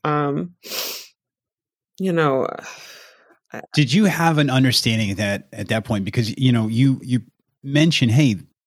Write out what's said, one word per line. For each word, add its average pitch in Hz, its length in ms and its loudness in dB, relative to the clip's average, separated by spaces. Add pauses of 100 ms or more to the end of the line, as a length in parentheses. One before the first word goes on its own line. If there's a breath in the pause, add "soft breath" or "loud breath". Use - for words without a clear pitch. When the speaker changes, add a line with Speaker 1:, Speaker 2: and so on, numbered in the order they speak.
Speaker 1:
Um, 151 520 -2 (1400 loud breath)
you 190 140 -4
know, 151 360 0 (1080 loud breath)
I - 80 -12 (120)
Speaker 2:
Did 135 200 2
you 208 120 4
have 165 320 2
an 143 120 2
understanding 117 640 2
that 101 380 -4
at 101 160 -10
that 110 160 -2
point? 104 200 -2
Because, 110 320 -4
you 127 140 4
know, 117 160 2
you, 127 340 2
you 123 200 -2 (420)
mentioned, 143 480 2
"Hey, 127 240 4 (320)